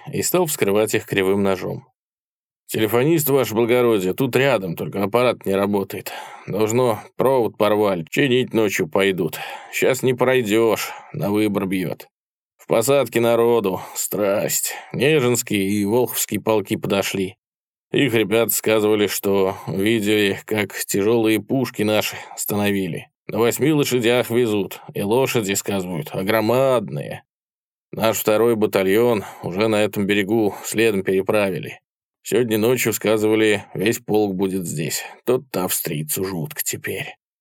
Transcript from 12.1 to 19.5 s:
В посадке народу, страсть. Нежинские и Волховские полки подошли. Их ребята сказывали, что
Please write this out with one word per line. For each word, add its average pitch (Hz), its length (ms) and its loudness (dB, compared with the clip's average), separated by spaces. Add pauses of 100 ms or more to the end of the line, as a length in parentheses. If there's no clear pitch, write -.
В - 100 -20
посадке 117 540 2
народу, 117 580 2 (160)
страсть. - 800 -2 (180)
Нежинские 120 760 0
и 101 200 0
Волховские 110 560 -2
полки 107 340 0
подошли. 95 600 -2 (560)
Их 127 200 2
ребята 110 380 2
сказывали, 107 560 2
что 95 480 0 (100)